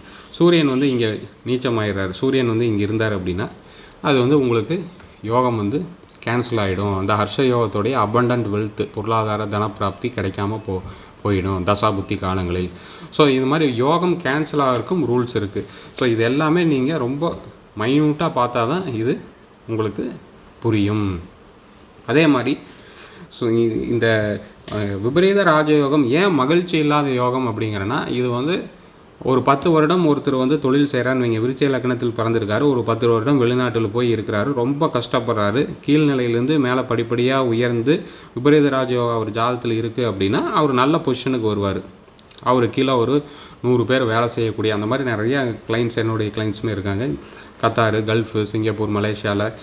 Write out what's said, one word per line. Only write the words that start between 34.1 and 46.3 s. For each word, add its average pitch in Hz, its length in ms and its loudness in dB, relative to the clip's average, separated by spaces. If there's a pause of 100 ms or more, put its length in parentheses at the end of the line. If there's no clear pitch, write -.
இருக்கிறாரு, 107 380 -2
ரொம்ப 143 400 0
கஷ்டப்படுறாரு, 117 800 -2 (100)
கீழ்நிலையிலேருந்து 139 760 2
மேலே 127 220 2
படிப்படியாக 120 640 0
உயர்ந்து 120 600 0 (280)
விபரீத 143 360 4
ராஜயோகம் 123 440 0
அவர் 110 180 -2
ஜாதகத்தில் 117 500 -2
இருக்குது 113 300 -2
அப்படின்னா, 98 320 0
அவர் 165 280 2
நல்ல 135 260 4
பொசிஷனுக்கு 127 440 -2
வருவார். 101 400 0 (640)
அவரு 123 260 2
கீழே 131 220 0
ஒரு 131 320 2 (380)
நூறு 123 240 2
பேர் 127 180 2
வேலை 117 240 0
செய்யக்கூடிய, 110 460 -2
அந்த 104 120 -2
மாதிரி 127 240 -2
நிறைய 117 460 -2 (140)
கிளைண்ட்ஸ், 117 260 0
என்னுடைய 110 400 0